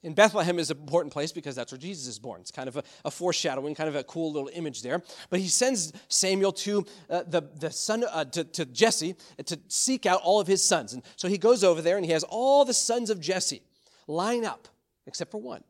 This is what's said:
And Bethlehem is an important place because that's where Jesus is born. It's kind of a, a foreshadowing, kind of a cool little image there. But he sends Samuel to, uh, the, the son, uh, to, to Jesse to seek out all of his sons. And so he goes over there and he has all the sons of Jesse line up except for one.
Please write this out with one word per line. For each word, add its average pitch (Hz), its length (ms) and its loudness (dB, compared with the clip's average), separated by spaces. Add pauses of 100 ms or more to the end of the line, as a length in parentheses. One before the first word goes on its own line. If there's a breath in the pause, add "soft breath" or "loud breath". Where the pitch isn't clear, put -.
And 151 120 -6
Bethlehem 180 420 6
is 156 100 -2
an 151 100 -4
important 151 340 0
place 147 180 -4
because 143 240 -10
that's 120 160 -8
where 127 80 -14
Jesus 151 300 -10
is 107 100 -12
born. 107 220 -12
It's 90 100 -16
kind 135 180 -10
of 123 80 -10
a, 147 60 -6 (220 loud breath)
a 151 80 -2
foreshadowing, 151 640 -2
kind 156 120 -2
of 147 60 -4
a 143 80 -2
cool 165 300 -6
little 139 200 -4
image 147 300 -8
there. 135 180 -4 (300 loud breath)
But 180 80 0
he 190 80 -2
sends 202 460 0 (160 loud breath)
Samuel 190 460 2
to, 202 300 -2 (240 loud breath)
uh, 175 160 -2
the, 170 180 -2 (180)
the 156 100 -4
son, 226 400 -2
uh, 160 140 -4
to, 160 180 -4
to 165 220 -4
Jesse 170 500 2 (320 loud breath)
to 160 220 -8
seek - 360 -2
out 185 180 4
all 196 180 6
of 170 80 -2
his 190 120 4
sons. 123 320 2
And 127 120 -12 (100)
so - 140 -6
he 196 100 0
goes 214 240 6
over 175 180 6
there 170 180 2
and 185 60 -2
he 165 60 -2
has 160 140 2
all 269 400 4
the 240 100 -2
sons 233 360 0
of 196 100 -2
Jesse 160 420 -4 (460 soft breath)
line 214 360 0
up 156 220 -8 (400)
except - 240 -10
for 214 100 -10
one. 123 300 -14